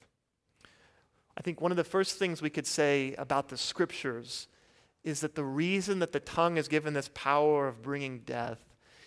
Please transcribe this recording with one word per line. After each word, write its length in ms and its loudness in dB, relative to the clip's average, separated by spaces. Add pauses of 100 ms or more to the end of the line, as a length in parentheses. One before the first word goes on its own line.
(1400)
I 40 -10
think 200 -4
one 100 2
of 60 2
the 80 2
first 320 0
things 240 -2
we 80 -2
could 180 -4
say 500 2
about 300 0
the 80 -12
scriptures 920 -4 (560)
is 160 -4
that 140 -4
the 100 -2
reason 540 0
that 120 0
the 80 0
tongue 380 2
is 100 0
given 260 0
this 200 -2
power 560 4
of 120 -10
bringing 380 -6
death 400 -4 (480)